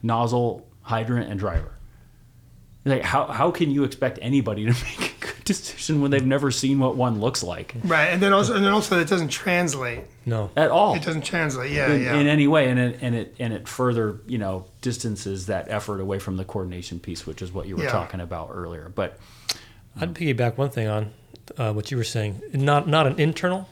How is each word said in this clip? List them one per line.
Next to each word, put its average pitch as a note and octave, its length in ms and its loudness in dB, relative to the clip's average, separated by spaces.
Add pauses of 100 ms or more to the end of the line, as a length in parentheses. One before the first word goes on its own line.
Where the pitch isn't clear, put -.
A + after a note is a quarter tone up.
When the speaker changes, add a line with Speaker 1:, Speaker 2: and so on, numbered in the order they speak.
Speaker 1:
nozzle, A#2 640 0 (160)
hydrant, A2+ 480 -2
and G2+ 80 -4
driver. F2+ 340 -2 (1120)
Like, C3+ 180 2
how, - 240 2
how D3+ 240 0
can E3+ 200 0
you C#3 140 2
expect - 380 -4
anybody A2 440 0
to A#2 40 4
<laughs> A#2+ 140 2
make - 160 -10
a - 260 -8
good - 180 -12
decision - 560 -2
when C#3 120 2
they've C#3 120 4
never C3+ 280 2
seen C#3 260 2
what C3 180 2
one A#2+ 240 2
looks B2 220 0
like? F2 400 -8
Speaker 2:
Right, D#3+ 240 4
and F3+ 160 2
then G3 100 6
also, G3+ 220 4
and G3+ 100 4
then G3 80 6
also G#3 260 2
that D#3+ 100 2
doesn't E3+ 200 2
translate. C#3+ 760 -2 (220)
Speaker 3:
No. A2 320 -2
Speaker 1:
At D3 140 4
all. F#3+ 240 4
Speaker 2:
It D#3+ 80 -2
doesn't D#3+ 220 -2
translate, C#3+ 480 -2
yeah, C#3+ 200 2
Speaker 1:
In, C3+ 100 4
Speaker 2:
yeah. B2 120 0
Speaker 1:
in D3 140 4
any D3 180 6
way, C#3+ 240 6
and B2+ 80 4
it, B2 240 2
and B2 140 0
it, A2 240 -6
and A#2+ 120 -2
it G#2 160 -6
further, A2+ 600 0
you B2 100 -4
know, F#2+ 280 -4 (160)
distances G2+ 640 -4
that F#2+ 220 -4
effort G2+ 320 -4
away G2 200 -4
from F#2+ 160 -4
the F#2+ 80 -4
coordination F2+ 560 -8
piece, - 260 -10
which D#2 160 -10
is F2+ 100 -10
what F2+ 140 -8
you F#2+ 100 -8
were E2 80 -4
Speaker 2:
Yeah. C3+ 60 -2
Speaker 1:
talking F#2 300 -4
about E2 320 -10
earlier. E2+ 360 -10
But G2 300 -6 (840)
Speaker 3:
I'd E3+ 140 -4
piggyback B2+ 420 0
one C#3 140 0
thing A2+ 180 -2
on, G#2+ 220 -2 (460)
uh, A2 160 0
what G#2 180 -4
you C#3 60 -2
were A#2 80 0
saying. G#2+ 380 -4 (100)
Not, D3 360 2
not D#3 180 4
an B2 120 0
internal F3+ 540 0